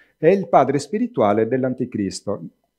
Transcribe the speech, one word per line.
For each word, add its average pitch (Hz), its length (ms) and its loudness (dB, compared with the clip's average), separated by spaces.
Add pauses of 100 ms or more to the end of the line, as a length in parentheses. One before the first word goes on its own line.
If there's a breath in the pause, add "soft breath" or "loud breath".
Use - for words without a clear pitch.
(180)
è 156 120 2
il 196 180 2
padre 143 320 2
spirituale 117 680 0
dell'anticristo. 117 920 -4 (380)